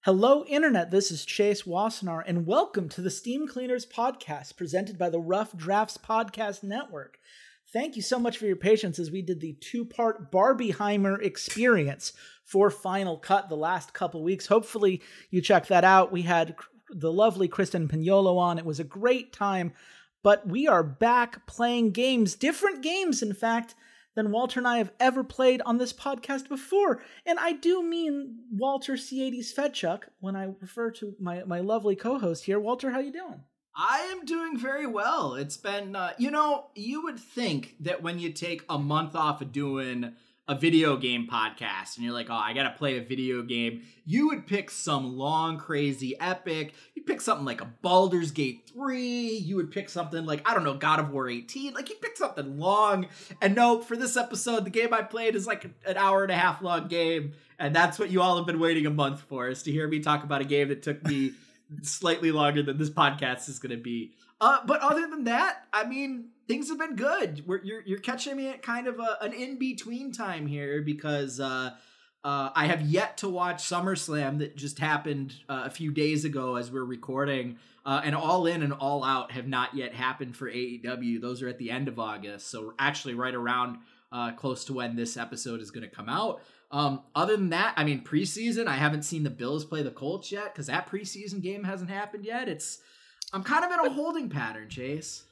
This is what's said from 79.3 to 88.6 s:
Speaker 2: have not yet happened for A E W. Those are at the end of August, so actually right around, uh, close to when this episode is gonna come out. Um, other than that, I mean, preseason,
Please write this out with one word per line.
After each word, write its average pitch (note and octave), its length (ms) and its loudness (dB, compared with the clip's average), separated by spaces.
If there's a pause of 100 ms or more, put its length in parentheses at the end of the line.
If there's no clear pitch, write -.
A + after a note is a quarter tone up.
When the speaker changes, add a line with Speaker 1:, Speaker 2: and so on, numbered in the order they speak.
Speaker 2:
have B2 160 -8
not B2+ 300 -2
yet A#2+ 180 -6
happened B2+ 420 -4
for C3 120 -10
A G#2+ 60 -10
E B2 300 -6
W. A#2+ 360 -4
Those B2 220 -8
are B2+ 60 -6
at A#2+ 100 -10
the A#2 120 -8
end C3 160 -4
of A#2 140 -6
August, G#2 500 -8
so A2 300 -12
actually C#3 340 -2
right B2+ 200 -4
around, A#2+ 440 -2 (320)
uh, A#2+ 220 -6
close B2+ 320 -6
to - 80 -10
when B2+ 240 -4
this A#2 200 -4
episode A#2 440 -8
is G#2 100 -14
gonna G#2+ 180 -14
come G#2 200 -14
out. G3 340 -4 (300)
Um, C#3+ 300 0 (120)
other F#3 220 4
than F#3+ 140 2
that, F#3 260 0
I D#3 80 2
mean, C#3 180 0
preseason, A3 640 0